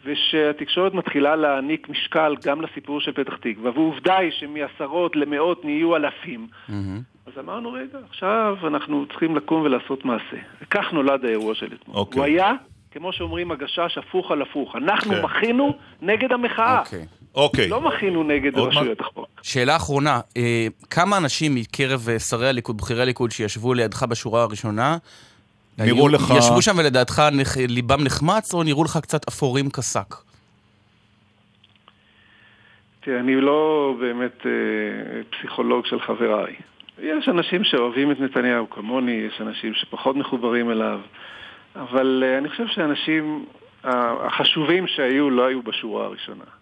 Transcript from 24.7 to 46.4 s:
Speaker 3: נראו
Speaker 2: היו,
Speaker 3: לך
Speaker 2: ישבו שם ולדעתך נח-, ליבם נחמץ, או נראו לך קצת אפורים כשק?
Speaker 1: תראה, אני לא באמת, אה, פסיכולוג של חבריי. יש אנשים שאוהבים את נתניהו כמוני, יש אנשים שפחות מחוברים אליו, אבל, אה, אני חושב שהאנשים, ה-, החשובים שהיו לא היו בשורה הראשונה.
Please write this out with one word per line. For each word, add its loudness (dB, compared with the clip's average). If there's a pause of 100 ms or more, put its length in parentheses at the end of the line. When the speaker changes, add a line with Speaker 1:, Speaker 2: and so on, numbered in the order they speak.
Speaker 3:
נראו 4
Speaker 2:
היו, 8
Speaker 3:
לך 6
Speaker 2:
ישבו 8
שם 4
ולדעתך 4 (100)
נח-, 0 (120)
ליבם 2
נחמץ, 0
או 2
נראו 2
לך 0
קצת -4
אפורים 0
כשק? -4 (2750)
Speaker 1:
תראה, -4
אני 2
לא 2
באמת, -4
אה, 0 (800)
פסיכולוג -2
של -2
חבריי. -2 (480)
יש -2
אנשים 0
שאוהבים 2
את 0
נתניהו 0
כמוני, -2
יש -4
אנשים -6
שפחות -2
מחוברים 0
אליו, 0 (760)
אבל, 0
אה, 2
אני -4
חושב -6
שהאנשים, -2 (400)
ה-, 0
החשובים 2
שהיו 2
לא 4
היו 0
בשורה -6
הראשונה. -12 (160)